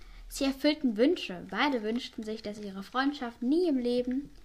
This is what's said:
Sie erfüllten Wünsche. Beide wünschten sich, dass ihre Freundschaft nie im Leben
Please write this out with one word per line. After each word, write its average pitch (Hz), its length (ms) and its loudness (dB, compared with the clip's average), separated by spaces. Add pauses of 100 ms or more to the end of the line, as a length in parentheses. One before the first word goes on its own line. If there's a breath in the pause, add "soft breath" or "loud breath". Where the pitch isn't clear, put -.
(280 loud breath)
Sie - 160 -4
erfüllten 269 520 2
Wünsche. 202 520 2
Beide 240 360 0
wünschten 226 400 -4
sich, 214 180 -6
dass 208 160 -8
ihre 196 240 -10
Freundschaft 254 580 -2
nie 320 280 4
im 277 100 4
Leben 247 520 0 (140)